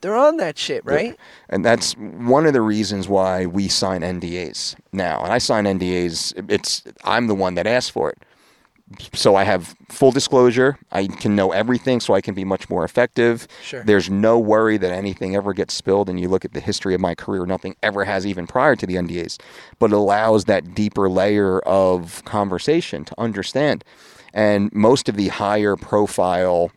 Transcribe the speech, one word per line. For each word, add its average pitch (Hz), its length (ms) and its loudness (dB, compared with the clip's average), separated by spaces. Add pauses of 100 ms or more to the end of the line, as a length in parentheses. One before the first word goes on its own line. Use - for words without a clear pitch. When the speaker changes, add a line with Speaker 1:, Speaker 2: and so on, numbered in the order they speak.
Speaker 1:
They're 202 160 -4
on 302 220 4
that 165 200 -4
shit, - 260 -6
Speaker 2:
They're 139 120 0
Speaker 1:
right? 220 200 -4 (340)
Speaker 2:
and 95 140 -2
that's 113 300 2
one 120 520 0
of 151 60 4
the 127 100 4
reasons 104 460 0
why 92 380 2
we 95 220 -2
sign 95 340 -2
N 90 180 -4
D 87 180 -8
As - 360 -10 (180)
now. 90 300 -4
And 92 100 -2
I 120 60 2
sign 113 280 0
N 98 120 0
D 90 280 -2
As, 80 260 -6 (160)
it's, - 360 -2 (200)
I'm 117 220 0
the 110 80 0
one 92 200 -2
that 87 120 -2
asked 123 260 -2
for 73 180 -2
it. - 80 -14 (960)
So 101 220 4
I 98 80 4
have 92 320 -2 (120)
full 131 220 4
disclosure. 131 680 2 (140)
I 98 160 -2
can 101 300 -2
know 95 160 2
everything, 117 480 0
so 107 140 2
I 98 60 4
can 101 140 -8
be 95 100 -6
much 95 240 -4
more 87 160 -2
effective. 120 640 0 (160)
Speaker 1:
Sure. 123 220 -14
Speaker 2:
There's 98 260 4
no 107 260 4
worry 110 420 4
that 92 120 0
anything 95 460 -4
ever 101 160 -2
gets 92 220 -4
spilled. 98 340 0
And 90 100 -4
you 90 100 -4
look 95 160 0
at - 100 -12
the - 60 -6
history 98 340 -4
of 90 60 0
my 90 140 -2
career, 92 320 -6
nothing 92 380 -6
ever 101 200 0
has, 98 220 -2
even 90 220 -6
prior 131 260 2
to 107 120 -6
the 90 100 -2
N 87 100 -2
D 87 140 -6
As. 85 180 -10 (400)
But 110 140 4
it 104 40 4
allows 104 500 2
that 90 280 -2
deeper 104 340 0
layer 95 520 2
of 92 640 0
conversation 101 800 -2
to - 120 -18
understand. 113 680 -4 (480)
And 104 400 0
most 110 360 4
of 107 80 -4
the 98 120 0
higher 104 480 0
profile 90 1000 0